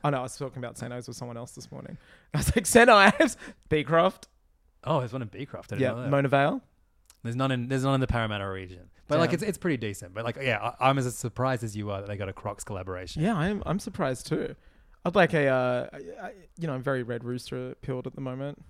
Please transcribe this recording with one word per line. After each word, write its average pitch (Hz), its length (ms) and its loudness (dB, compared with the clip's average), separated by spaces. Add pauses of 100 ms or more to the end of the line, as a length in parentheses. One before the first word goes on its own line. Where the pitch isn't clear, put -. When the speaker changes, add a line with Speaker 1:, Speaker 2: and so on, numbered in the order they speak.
Speaker 1:
Oh, 151 60 2
no, 143 80 0
I 127 60 -2
was 127 120 -10
talking 131 220 -10
about 123 220 -8
Saint 120 120 -8
Ives 123 160 -10
with 120 100 -12
someone 120 200 -12
else 120 140 -12
this - 200 -18
morning. - 280 -14 (160)
<laughs> - 180 -20
I 151 40 0
was - 180 2
like, 233 100 2
"Saint 240 240 8
Ives? 220 480 8 (320)
Beecroft?" 160 580 2 (560)
Speaker 2:
Oh, 147 160 0
there's 123 140 -4
one 131 80 -6
in 113 60 -8
Beecroft. - 440 -12
I 104 40 -6
didn't 101 80 0
Speaker 1:
Yeah, 127 120 2
Speaker 2:
know 120 80 -8
that. 139 60 -4
Speaker 1:
Mona 139 180 2
Vale? 139 340 2 (600)
Speaker 2:
There's 120 140 -4
none 135 160 0
in, 123 160 -2
there's 131 160 0
none 135 100 2
in 131 80 2
the 123 60 2
Parramatta 107 420 -2
region. 92 400 -12 (180)
But, 147 120 2
like, 165 100 4
Speaker 1:
Damn. 170 60 0
Speaker 2:
it's, 170 80 -4
it's 208 160 -4
pretty 156 180 0
decent. 101 380 -8
But, 113 80 -6
like, 117 180 -4
yeah, 117 380 -2
I, 127 100 6
I'm 139 80 4
as 123 180 0
surprised 123 480 -2
as 107 140 -6
you 104 140 -4
are 98 100 -4
that 101 60 -12
they 104 100 -6
got 98 120 -4
a 95 40 -10
Crocs - 300 -8
collaboration. 92 580 -8
Speaker 1:
Yeah, 214 140 2
I'm, 185 320 -2
I'm 165 100 -2
surprised 156 480 -4
too. - 300 -4 (500)
I'd 175 100 -2
like 175 200 6
a, 147 120 4
uh, 127 460 2
I, - 40 -16 (300)
I, - 40 -12 (260)
you 170 80 -6
know, 147 80 -2
I'm 131 80 -6
very 131 220 0
Red 117 200 -6
Rooster 127 600 -6
pilled 127 240 -6
at - 80 -12
the 139 60 -10
moment. 135 480 -8